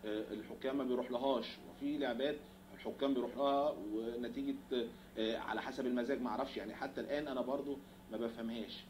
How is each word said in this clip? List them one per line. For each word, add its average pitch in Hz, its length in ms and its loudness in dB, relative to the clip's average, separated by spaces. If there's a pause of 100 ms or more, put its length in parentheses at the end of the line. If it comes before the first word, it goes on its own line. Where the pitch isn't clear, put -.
آه، 107 260 0
الحكام 117 460 -2
ما 139 60 2
بيروح 123 280 2
لهاش، 123 340 4 (240)
وفي 143 280 -2
لعبات 135 380 2 (400)
الحكام 135 380 2
بيروح 120 240 2
لها 139 360 6 (200)
ونتيجه، 120 600 0 (640)
آه، 113 200 4
على 110 240 -2
حسب 131 240 -2
المزاج، 123 360 2
ما 123 80 0
اعرفش، 113 280 0
يعني 104 180 -4
حتى 135 260 -4
الان 147 260 0
انا 131 140 0
برضو 139 360 0 (340)
ما 110 60 -4
بفهمهاش. 113 720 -4